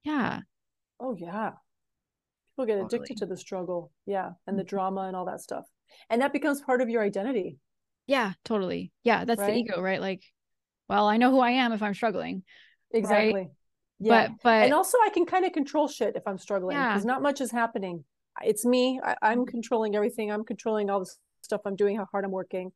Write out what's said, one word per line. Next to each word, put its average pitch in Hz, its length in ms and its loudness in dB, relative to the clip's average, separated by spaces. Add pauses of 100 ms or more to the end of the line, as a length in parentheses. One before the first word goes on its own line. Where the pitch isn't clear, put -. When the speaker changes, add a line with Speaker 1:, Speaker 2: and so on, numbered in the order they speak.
Speaker 1:
Yeah. 294 360 -2 (600)
Speaker 2:
Oh, 247 180 -6
yeah. 175 340 -6 (1000)
People 262 140 -4
get 214 120 2
addicted 220 380 -6
Speaker 1:
Totally. - 20 -14
Speaker 2:
to 202 80 -6
the 185 100 -8
struggle. 175 560 -8 (140)
Yeah. 190 260 -4 (140)
And 196 120 -4
the 190 40 -2
Speaker 1:
Mm-hmm. 180 60 -10
Speaker 2:
drama 190 340 -2
and 185 140 -6
all 180 100 -6
that - 140 -8
stuff. - 240 -10 (460)
And 240 120 2
that 277 100 0
becomes 285 300 0
part 254 180 2
of 240 80 2
your 226 140 0
identity. 202 560 -2 (480)
Speaker 1:
Yeah, 240 260 0 (120)
totally. 185 480 -4 (100)
Yeah, 185 220 2
that's 226 180 0
the 202 60 0
Speaker 2:
Right? 214 80 0
Speaker 1:
ego, 214 240 -2
right? 190 200 -2
Like, 190 220 -6 (680)
"Well, 202 200 4
I 214 80 4
know 247 140 6
who 262 100 6
I 240 120 4
am 247 200 2
if 214 100 -2
I'm 202 120 -2
struggling." 185 500 -4 (480)
Right? 226 60 2
Speaker 2:
Exactly. 208 520 2 (480)
Yeah. 220 300 6
Speaker 1:
But, 226 140 -12
but 220 220 6
Speaker 2:
And 269 100 6
also, 381 300 4
I 415 60 2
can 349 160 2
kinda 370 240 2
control 302 380 0
shit 220 280 -4
if - 100 -6
I'm 190 120 -4
struggling, 190 380 -2
Speaker 1:
Yeah. 247 180 2
Speaker 2:
'cause 196 100 0
not 254 180 0
much 277 180 0
is 233 100 -4
happening. 208 540 -4 (380)
It's 214 220 0
me. 254 380 2
I, - 200 -2
I'm 240 180 2
Speaker 1:
Mm-hmm. 254 100 -4
Speaker 2:
controlling 226 460 -2
everything. 214 340 -2
I'm 214 140 -4
controlling 208 460 -4
all 196 100 0
the 185 60 -6
s-, - 120 -20 (240)
stuff 202 220 -4
I'm 196 120 -6
doing, 202 200 2
how 196 160 -4
hard 202 120 -2
I'm 196 60 -4
working 185 460 -6